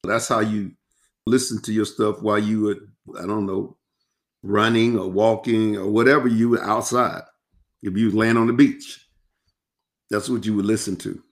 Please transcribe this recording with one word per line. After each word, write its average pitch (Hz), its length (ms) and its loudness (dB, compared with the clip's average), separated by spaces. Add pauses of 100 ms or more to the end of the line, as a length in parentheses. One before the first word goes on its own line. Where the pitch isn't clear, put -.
That's 110 260 -2
how 113 120 2
you 107 320 -2 (540)
listen 120 360 0
to 110 100 -8
your 107 140 0
stuff 107 360 -2
while 107 160 2
you 107 240 0
were, - 600 -8
I 87 40 -8
don't 104 200 -2
know, 98 300 -6 (680)
running 113 560 2
or 95 100 -4
walking 110 680 0
or 98 120 -6
whatever, 123 400 4
you 117 200 2
were 117 160 0
outside. 113 580 -2 (600)
If 95 140 -6
you 113 100 2
was 101 80 0
laying 113 240 4
on 113 100 2
the 120 60 0
beach, - 520 0 (1040)
that's 107 180 -4
what 110 180 -4
you 110 100 -2
would 101 100 -2
listen 104 300 -2
to. - 360 -12